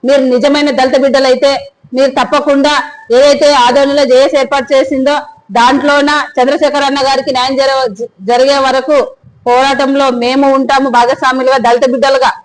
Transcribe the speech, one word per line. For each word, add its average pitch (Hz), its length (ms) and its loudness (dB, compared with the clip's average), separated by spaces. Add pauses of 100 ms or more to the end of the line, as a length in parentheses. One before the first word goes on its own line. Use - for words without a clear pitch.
మీరు 269 160 2
నిజమైన 277 500 0
దళిత 262 300 0
బిడ్డలైతే 262 500 0 (420)
మీరు 262 180 0
తప్పకుండా 294 720 0 (280)
ఏదైతే 285 420 4
ఆదరణలో 277 520 2
జేఏసీ 262 320 2
ఏర్పాటు 277 360 -2
చేసిందో 269 420 0 (360)
దాంట్లోన 277 580 2 (320)
చంద్రశేఖర్ 285 420 0
అన్న 277 160 -2
గారికి 269 320 -2
న్యాయం 254 240 -2
జర-, 262 520 -2 (140)
జరిగే 254 360 2
వరకు 269 400 0 (480)
పోరాటంలో 269 640 0
మేము 262 440 0
ఉంటాము 269 360 0
భాగస్వాములుగా, 262 680 0
దళిత 240 320 0
బిడ్డలుగా. 262 420 0 (140)